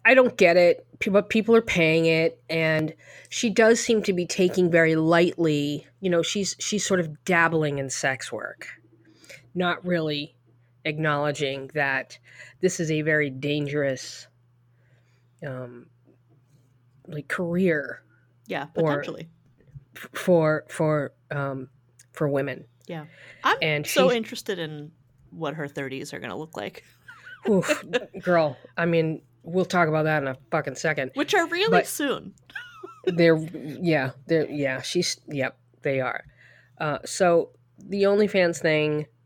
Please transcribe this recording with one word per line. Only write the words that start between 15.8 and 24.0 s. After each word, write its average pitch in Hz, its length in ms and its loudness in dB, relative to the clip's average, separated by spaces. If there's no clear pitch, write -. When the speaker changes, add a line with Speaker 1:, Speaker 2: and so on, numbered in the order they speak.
Speaker 1:
like, 147 220 -10
career 170 720 -2
Speaker 2:
Yeah, 143 180 -6
Speaker 1:
or 165 220 2
Speaker 2:
potentially. 143 320 -10
Speaker 1:
f-, - 180 -18
for, 156 540 2
for, 151 460 -2
um, 135 380 -6
for 156 160 -2
women. 139 380 -4
Speaker 2:
Yeah. 160 180 -12
I'm 403 160 2
Speaker 1:
And 151 260 0
Speaker 2:
so - 220 4